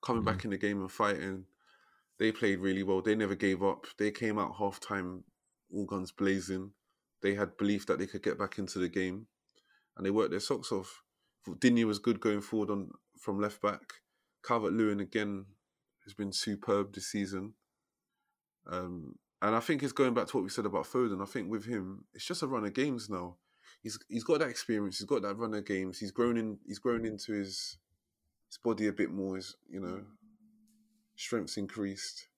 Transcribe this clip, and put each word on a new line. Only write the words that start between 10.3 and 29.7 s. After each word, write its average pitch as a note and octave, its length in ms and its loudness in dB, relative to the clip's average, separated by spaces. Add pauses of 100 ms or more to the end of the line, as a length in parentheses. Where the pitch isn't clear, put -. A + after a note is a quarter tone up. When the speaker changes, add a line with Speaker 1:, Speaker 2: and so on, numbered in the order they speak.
Speaker 1:
their F2+ 80 0
socks - 320 -2
off. F#2+ 320 -4 (560)
Digne A#2+ 260 8
was G#2+ 140 2
good A2+ 220 2
going G#2 200 4
forward G#2 300 0
on, G2+ 220 -4 (260)
from G2 220 -2
left G#2 200 -2
back. - 340 -2 (500)
Calvert-Lewin G#2+ 560 4
again G2+ 460 -2 (580)
has G2+ 100 -18
been G2 180 -4
superb G2+ 640 0
this F#2+ 140 -8
season. G2 460 -4 (1120)
Um, F2 500 -6 (260)
and G#2+ 140 6
I A#2 40 4
think C#3 220 0
it's C3+ 100 -2
going B2+ 220 4
back A#2 140 2
to - 80 -2
what G2+ 80 2
we F#2+ 60 -6
said G#2 160 -2
about F#2 180 0
Foden. A2+ 360 2
I G2+ 60 -4
think G2+ 240 -4
with G#2+ 160 -4
him, G2 380 -4 (100)
it's - 100 -10
just - 180 -4
a D3+ 40 0
run B2 180 0
of G2+ 100 -2
games B2+ 360 0
now. F2 260 -4 (460)
He's, A2 160 -8 (100)
he's A#2 160 -4
got D#3+ 140 6
that D3 120 2
experience. G#2 480 -2
He's G2+ 80 -8
got A#2 160 2
that G2+ 140 -2
run A2+ 160 -2
of G#2 140 -4
games. F#2+ 320 -2
He's G2 140 -6
grown A#2+ 240 4
in, A2 300 -2
he's G2+ 120 -8
grown A#2 260 0
into G#2+ 280 -4
his, G2 440 -4 (720)
his - 140 -18
body A2 240 2
a G2+ 60 4
bit G2+ 180 0
more. F#2+ 260 -2
His, F#2 200 -10 (120)
you F#2 120 -8